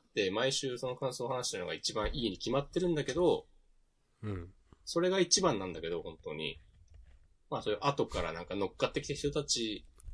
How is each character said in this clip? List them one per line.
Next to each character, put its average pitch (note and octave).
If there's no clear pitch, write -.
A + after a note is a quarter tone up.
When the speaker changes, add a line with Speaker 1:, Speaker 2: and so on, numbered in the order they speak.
Speaker 1:
て、 G2
毎 B2
週 B2+
そ B2+
の B2+
感 B2+
想 A#2+
を -
話 B2+
し -
て A2
る F#2
の E2+
が E2
一 -
番 G#2
い A#2
い G2+
に F2+
決 A#2
ま C3+
っ -
て -
る F3+
ん E3+
だ D3
け B2+
ど、 D#3+
Speaker 2:
う G#2
ん。 F#2
Speaker 1:
そ -
れ F3+
が F#3+
一 F3+
番 D#3
な F#2+
ん F2+
だ D#2+
け E2
ど、 E2+
本 E2
当 D#2
に。 D#2+
ま C3
あ、 G#2
そ G#2+
う G#2
い -
う -
後 C#3+
か G2
ら E2
な E2
ん F2
か F#2+
乗 G2
っ -
か C3
っ -
て D3
き -
た C#3+
人 C#3+
た C#3+
ち、 A2